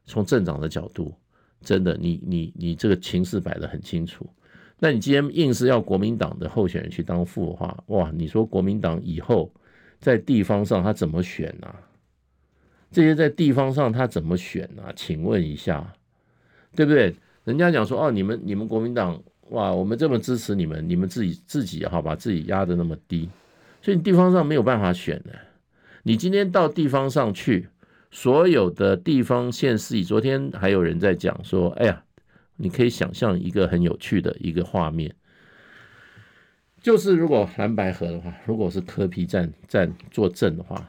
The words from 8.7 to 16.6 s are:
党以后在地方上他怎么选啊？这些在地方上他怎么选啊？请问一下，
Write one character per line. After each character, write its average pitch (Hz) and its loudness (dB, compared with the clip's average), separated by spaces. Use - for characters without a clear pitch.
党 85 -2
以 80 -6
后 98 0
在 127 2
地 110 2
方 101 0
上 95 0
他 101 0
怎 92 -2
么 80 -2
选 - -6
啊？ - -16
这 170 4
些 156 6
在 151 4
地 147 2
方 135 2
上 127 2
他 127 0
怎 85 -4
么 85 0
选 - -6
啊？ - -14
请 - -6
问 110 0
一 76 -2
下， 80 -6